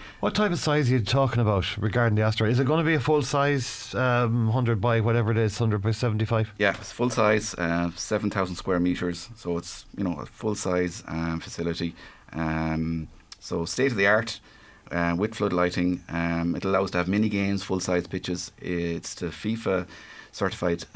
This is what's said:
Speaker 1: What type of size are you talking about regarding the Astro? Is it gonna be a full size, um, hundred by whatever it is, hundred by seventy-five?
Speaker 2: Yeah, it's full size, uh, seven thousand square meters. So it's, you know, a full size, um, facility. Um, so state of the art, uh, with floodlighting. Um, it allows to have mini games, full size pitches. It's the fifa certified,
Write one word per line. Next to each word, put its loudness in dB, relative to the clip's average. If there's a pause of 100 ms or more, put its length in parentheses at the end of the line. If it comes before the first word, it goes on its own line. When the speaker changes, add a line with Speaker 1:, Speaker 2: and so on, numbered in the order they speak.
(220)
Speaker 1:
What 0
type 2
of -2
size 2
are 4
you 4
talking 2
about 2
regarding 2
the 4
Astro? 2
Is 4
it 2
gonna 2
be 2
a 2
full 4
size, 0
um, 2
hundred 2
by 2
whatever 4
it 2
is, 2
hundred 2
by 2
seventy-five? 0
Speaker 2:
Yeah, 2
it's -14
full 0
size, 2
uh, 0
seven -2
thousand -2
square 0
meters. -2
So -4
it's, -10 (120)
you -2
know, -2
a -10
full -4
size, -2
um, -2
facility. -4 (400)
Um, -2 (320)
so -4
state 0
of -4
the 4
art, 2 (500)
uh, 0
with -2
floodlighting. 0 (140)
Um, 0
it -4
allows 2
to -2
have 0
mini 2
games, 0
full -2
size 0
pitches. -6
It's -4
the -6
fifa -2 (460)
certified, -2 (120)